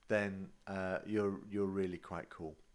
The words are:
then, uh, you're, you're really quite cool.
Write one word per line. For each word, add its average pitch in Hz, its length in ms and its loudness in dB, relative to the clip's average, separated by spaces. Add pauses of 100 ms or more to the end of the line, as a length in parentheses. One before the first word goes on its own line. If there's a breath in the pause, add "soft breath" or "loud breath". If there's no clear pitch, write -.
then, 98 400 2 (200)
uh, 95 380 0
you're, 101 280 4 (160)
you're 101 160 2
really 95 320 0
quite - 320 -8
cool. 80 240 -8 (200)